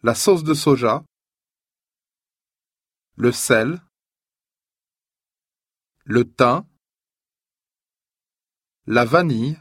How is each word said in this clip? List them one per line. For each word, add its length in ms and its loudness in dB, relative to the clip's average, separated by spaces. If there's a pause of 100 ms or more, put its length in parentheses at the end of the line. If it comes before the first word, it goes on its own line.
La 140 0
sauce 280 0
de 100 -2
soja. 520 0 (2000)
Le 160 0
sel. 500 -2 (2250)
Le 180 0
thym. 440 0 (2250)
La 200 0
vanille. 560 -2